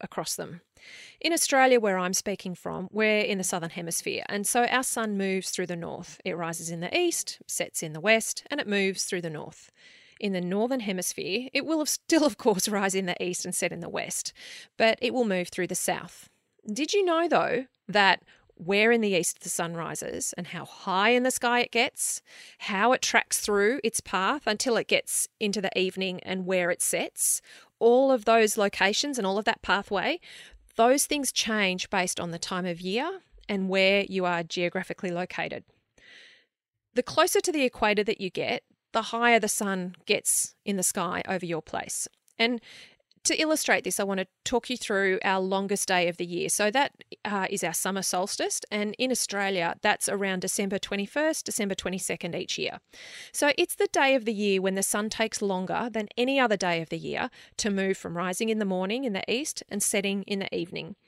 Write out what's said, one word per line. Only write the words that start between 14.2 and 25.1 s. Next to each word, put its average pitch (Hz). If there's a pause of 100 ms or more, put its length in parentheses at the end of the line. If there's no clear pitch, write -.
but 226
it 233
will 247
move 185
through -
the 180
south. - (420)
Did 269
you 392
know, 339
though, 233 (220)
that 196 (320)
where 202
in 233
the 202
east -
the 175
sun 170
rises -
and 170
how 151
high 196
in 247
the 254
sky 240
it -
gets, - (380)
how 202
it 247
tracks -
through 208
its -
path 202
until 220
it 165
gets - (120)